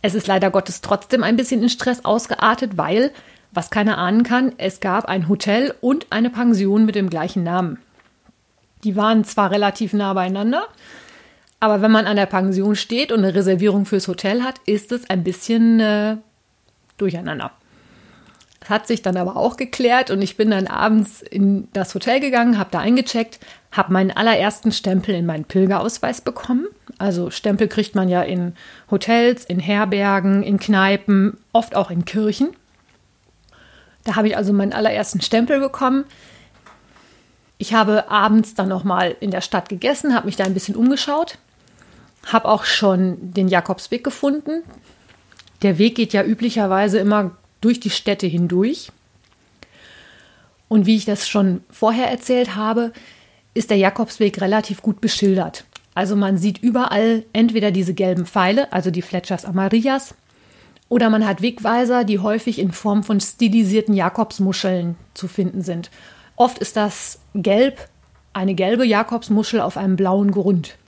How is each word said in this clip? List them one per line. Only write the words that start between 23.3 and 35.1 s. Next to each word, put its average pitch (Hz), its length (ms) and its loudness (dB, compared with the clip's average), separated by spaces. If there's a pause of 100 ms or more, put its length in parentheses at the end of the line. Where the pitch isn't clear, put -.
hab 170 180 -2
meinen 190 220 2
allerersten 214 600 0
Stempel 190 440 -2
in 170 100 -2
meinen 156 180 -4
Pilgerausweis 196 760 -2
bekommen. 254 460 -4 (320)
Also 175 320 -2
Stempel 202 360 0
kriegt - 280 -4
man 190 120 2
ja 180 140 2
in 175 320 -4 (360)
Hotels, 233 540 2
in 180 160 -2
Herbergen, 196 840 2
in 202 160 0
Kneipen, 196 760 2 (140)
oft 233 240 0
auch 190 140 0
in 175 160 -2
Kirchen. 214 440 -2 (1600)
Da 202 100 -2
habe 214 120 4
ich 214 100 0
also 202 160 0
meinen 196 180 2
allerersten 214 480 -2